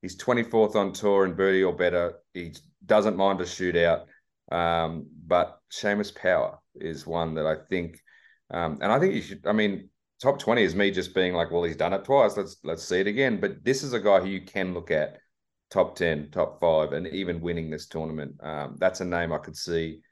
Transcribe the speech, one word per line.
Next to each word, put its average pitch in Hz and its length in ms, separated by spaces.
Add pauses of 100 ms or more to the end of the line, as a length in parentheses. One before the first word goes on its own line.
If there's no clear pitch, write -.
He's 90 140
twenty-fourth 117 600
on 98 160
tour 98 320
in 92 80
birdie 95 300
or 90 120
better. 87 380 (200)
He 85 200 (320)
doesn't 107 320
mind 95 240
a 87 40
shootout. 85 600 (460)
Um, 82 560 (180)
but 85 340 (120)
Seamus 104 420
Power - 460 (160)
is 80 320
one 82 280
that 78 100
I 78 100 (140)
think, 85 280 (520)
um, 80 320
and 101 100
I 127 80
think 190 140
you 104 80
should, - 260
I 107 60
mean, 104 340 (340)
top 139 180
twenty 113 240
is 85 120
me 101 160
just 92 240
being 90 180
like, 85 180
"Well, 85 120
he's 82 140
done 87 160
it 98 100
twice. 123 320
Let's, 92 260
let's 82 220
see 92 160
it 98 80
again." 113 320
But - 240
this 135 180
is 135 120
a 117 60
guy 98 200
who 92 80
you 98 140
can 92 320
look 85 180
at 76 280 (500)
top - 260
ten, 76 360
top - 280
five, 78 320
and 85 160
even 87 320
winning 82 300
this 78 180
tournament. 78 560
Um, 76 340
that's - 220
a 92 60
name 85 260
I 78 60
could 78 180
see 82 460 (100)